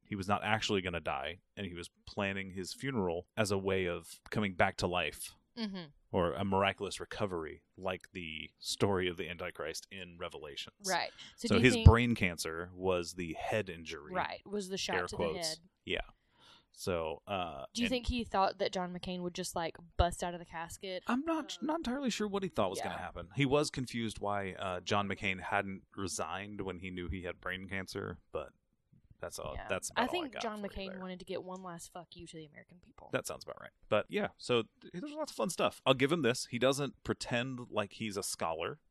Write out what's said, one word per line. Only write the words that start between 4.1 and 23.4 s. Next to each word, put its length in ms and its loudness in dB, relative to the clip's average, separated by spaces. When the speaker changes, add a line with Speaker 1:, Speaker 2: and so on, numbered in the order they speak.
Speaker 1:
coming 240 0
back 240 4
to 100 2
life 460 0
Speaker 2:
Mm-hmm. 280 -6
Speaker 1:
or 180 6
a 140 -2
miraculous 560 2
recovery, 600 -4
like 360 -4
the 360 -6
story 500 2
of 80 -4
the 120 -4
Antichrist 600 -6
in 260 -12
Revelations. 600 -8
Speaker 2:
Right. 240 0
So 140 -6
Speaker 1:
So 60 6
Speaker 2:
do 40 8
you 60 8
Speaker 1:
his 80 10
Speaker 2:
think 120 6
Speaker 1:
brain 300 10
cancer 580 -2
was 420 2
the 180 -4
head 360 -2
injury. 440 -10
Speaker 2:
Right. 320 -2
Was 240 -4
the 80 -4
shot 180 0
Speaker 1:
Air 120 0
Speaker 2:
to 100 -6
Speaker 1:
quotes. 160 2
Speaker 2:
the 120 -4
head. 120 -2
Speaker 1:
Yeah. 140 -2
So, 540 -2
uh, 460 -4
Speaker 2:
Do 80 -4
you 60 2
Speaker 1:
and 40 0
Speaker 2:
think 160 -2
he 160 0
thought 360 2
that 120 2
John 260 -4
McCain 260 -6
would 100 -4
just, 220 -4
like, 200 -2
bust 260 0
out 100 -2
of 60 -8
the 60 -14
casket? 600 -8
Speaker 1:
I'm 200 0
not, 360 -2
Speaker 2:
Um, 60 -4
Speaker 1:
not 120 0
entirely 300 -2
sure 200 -2
what 140 -2
he 60 -2
thought 200 2
was 100 -4
gonna 160 -6
Speaker 2:
yeah. 60 -8
Speaker 1:
happen. 340 -8
He 100 4